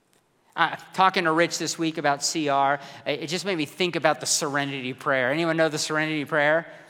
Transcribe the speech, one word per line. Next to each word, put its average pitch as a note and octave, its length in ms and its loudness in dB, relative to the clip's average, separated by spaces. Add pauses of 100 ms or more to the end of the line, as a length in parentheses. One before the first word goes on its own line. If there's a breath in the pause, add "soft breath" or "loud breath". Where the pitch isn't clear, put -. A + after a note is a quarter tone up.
(560)
Uh, D#3 200 0 (180)
talking F#3 300 4
to D#3+ 80 2
Rich E3 260 2
this D#3 200 -6
week E3 200 -2
about C#3+ 260 0
C D3+ 240 -2
R, C#3 320 2 (240 loud breath)
it, C#3+ 200 -4
it - 20 -6
just D#3+ 180 -4
made F#3+ 140 -2
me D3 80 -2
think F3 300 -2
about D3+ 240 2
the C3+ 60 -8
Serenity C#3 680 -2
Prayer. C3 360 0
Anyone D#3+ 280 0
know D#3+ 100 4
the D3+ 100 -4
Serenity D#3 460 -2
Prayer? D3+ 480 2 (180 loud breath)